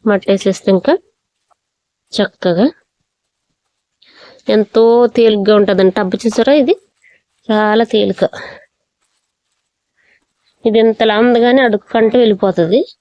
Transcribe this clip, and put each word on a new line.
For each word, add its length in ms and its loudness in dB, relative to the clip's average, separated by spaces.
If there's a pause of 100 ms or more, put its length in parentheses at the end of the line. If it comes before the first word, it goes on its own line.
(100)
మట్టి 200 -2
వేసేస్తే 460 -2
ఇంకా 180 0 (1200)
చక్కగా 480 -2 (1900)
ఎంతో 300 0 (320)
తేలిగ్గా 440 2
ఉంటుందండి. 380 0
టబ్బు 260 -4
చూసారా, 280 0 (100)
ఇది 120 0 (760)
చాలా 440 0
తేలిక. 320 -2 (2500)
ఇది 180 0
ఇంతలా 280 0 (100)
ఉంది 240 2
కానీ 200 2
అడుక్కంటూ 540 -2
వెళ్ళిపోతుంది. 580 0 (200)